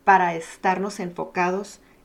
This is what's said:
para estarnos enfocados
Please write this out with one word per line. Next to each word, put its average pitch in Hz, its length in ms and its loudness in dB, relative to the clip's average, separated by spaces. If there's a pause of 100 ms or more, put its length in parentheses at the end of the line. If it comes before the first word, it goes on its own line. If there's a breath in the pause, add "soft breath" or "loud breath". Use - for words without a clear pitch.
para 180 320 6
estarnos 190 640 -4
enfocados 185 800 -4 (240 soft breath)